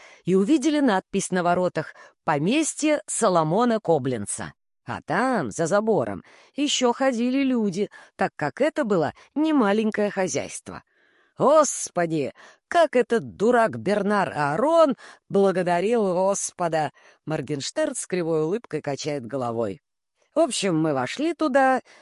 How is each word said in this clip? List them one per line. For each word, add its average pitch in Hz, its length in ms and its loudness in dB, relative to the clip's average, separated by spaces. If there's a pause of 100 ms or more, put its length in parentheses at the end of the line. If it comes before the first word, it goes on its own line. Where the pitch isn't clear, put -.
(240)
и 180 120 2
увидели 277 420 2
надпись 196 540 0
на 185 100 0
воротах 175 520 0 (280)
"Поместье 269 840 0
Соломона 202 720 2
Коблинца". 123 720 -2 (360)
А 107 140 -6
там, 190 480 -2
за 156 160 -4
забором, 160 560 0 (320)
еще 262 380 0
ходили 254 500 0
люди, 208 480 0 (240)
так - 220 -2
как 143 240 -6
это 302 240 0
было 175 300 0 (200)
немаленькое 220 800 2
хозяйство. 135 720 -6 (520)
"Господи, 175 960 0 (360)
как 339 260 2
этот 220 420 0
дурак 226 440 2
Бернар 190 520 0
Аарон 269 640 2 (340)
благодарил 190 880 2
Господа!" 170 800 -2 (340)
Моргенштерн 156 680 -4
с - 100 -10
кривой 160 380 -2
улыбкой 165 360 -6
качает 143 460 -6
головой. 117 560 -4 (520)
"В - 40 2
общем, 202 400 0
мы 160 160 2
вошли 247 400 -2
туда 262 480 2 (200)